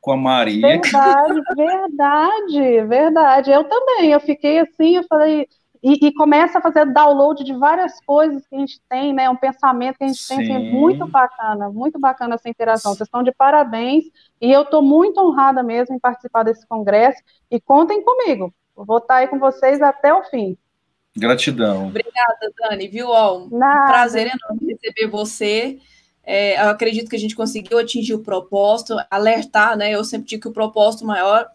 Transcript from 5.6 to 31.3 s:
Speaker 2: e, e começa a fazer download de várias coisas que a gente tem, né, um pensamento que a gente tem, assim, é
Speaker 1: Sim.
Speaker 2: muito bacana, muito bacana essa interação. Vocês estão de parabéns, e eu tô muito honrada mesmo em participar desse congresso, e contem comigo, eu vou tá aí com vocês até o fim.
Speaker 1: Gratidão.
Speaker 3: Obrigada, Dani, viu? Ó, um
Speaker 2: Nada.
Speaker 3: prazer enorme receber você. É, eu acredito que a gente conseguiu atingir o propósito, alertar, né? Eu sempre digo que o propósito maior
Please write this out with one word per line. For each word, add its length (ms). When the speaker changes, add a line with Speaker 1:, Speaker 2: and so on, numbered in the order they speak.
Speaker 2:
e, 240
e 60
começa 460
a 40
fazer 240
download 560
de 120
várias 500
coisas 420
que 80
a 40
gente 300
tem, 260
né, 160
um 60
pensamento 600
que 80
a 40
gente 180
tem, 160
assim, 100
é 60
Speaker 1:
Sim. 140
Speaker 2:
muito 340
bacana, 640
muito 280
bacana 360
essa 140
interação. 460
Vocês 120
estão 160
de 100
parabéns, 720
e 120
eu 120
tô 180
muito 380
honrada 420
mesmo 320
em 40
participar 440
desse 240
congresso, 560
e 100
contem 420
comigo, 500
eu 80
vou 160
tá 160
aí 120
com 100
vocês 420
até 320
o 120
fim. 320
Speaker 1:
Gratidão. 720
Speaker 3:
Obrigada, 680
Dani, 300
viu? 220
Ó, 300
um 120
Speaker 2:
Nada. 400
Speaker 3:
prazer 380
enorme 460
receber 340
você. 680
É, 400
eu 60
acredito 420
que 60
a 20
gente 160
conseguiu 440
atingir 360
o 80
propósito, 720
alertar, 680
né? 140
Eu 140
sempre 240
digo 140
que 60
o 40
propósito 520
maior 500